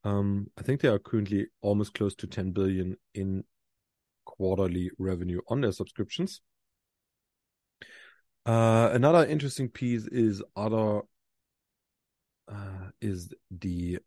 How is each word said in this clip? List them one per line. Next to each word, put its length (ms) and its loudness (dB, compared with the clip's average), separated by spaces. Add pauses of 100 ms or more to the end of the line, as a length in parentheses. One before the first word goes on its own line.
Um, 540 0
I 40 -18
think 200 -2
they 60 4
are 120 4
currently 480 -2 (140)
almost 320 0
close 220 -2
to 120 -10
ten 240 -4
billion 460 0 (160)
in 300 -4 (800)
quarterly 760 0
revenue 480 -2
on 140 -2
their 100 2
subscriptions. 720 -6 (2000)
Uh, 480 6
another 320 6
interesting 440 -2
piece 380 -2
is 360 2 (120)
other, 460 0 (1500)
uh, 380 -10 (120)
is 320 -6 (160)
the 580 -4